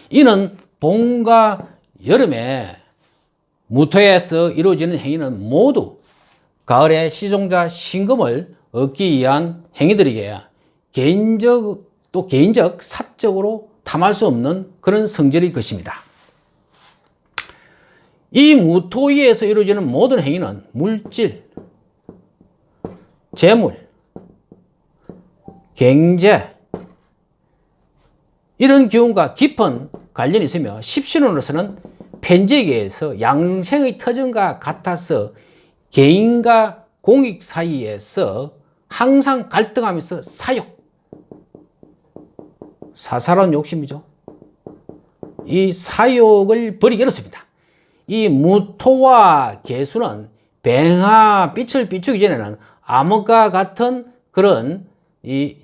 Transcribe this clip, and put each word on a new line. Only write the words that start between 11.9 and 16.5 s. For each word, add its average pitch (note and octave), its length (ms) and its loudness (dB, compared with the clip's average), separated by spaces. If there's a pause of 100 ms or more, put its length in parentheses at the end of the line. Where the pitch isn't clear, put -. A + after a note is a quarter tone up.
또 F#3 160 -6
개인적, F3 560 2
사적으로 G#3 880 -6 (120)
탐할 F3+ 300 0
수 G3 140 0
없는 C#3 520 -4
그런 G#3 280 0
성질일 E3 460 0
것입니다. - 480 -10 (2250)